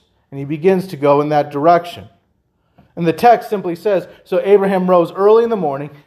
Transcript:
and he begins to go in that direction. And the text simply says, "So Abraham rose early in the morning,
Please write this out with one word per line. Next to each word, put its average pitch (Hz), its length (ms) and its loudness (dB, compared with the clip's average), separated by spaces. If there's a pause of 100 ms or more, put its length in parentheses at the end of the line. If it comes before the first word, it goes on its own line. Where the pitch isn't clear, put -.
(300)
and 139 80 -12
he 139 60 -10
begins 170 440 -2
to 147 100 -12
go 143 240 2
in 151 80 -6
that 147 200 0
direction. 147 600 0 (840)
And 170 120 -6
the 165 80 0
text 226 340 2
simply 185 260 -6
says, 185 320 -2 (180)
"So 180 200 -2
Abraham 196 460 2
rose 170 220 2
early 208 300 4
in 233 60 -2
the 226 80 -4
morning, 147 320 -6 (180)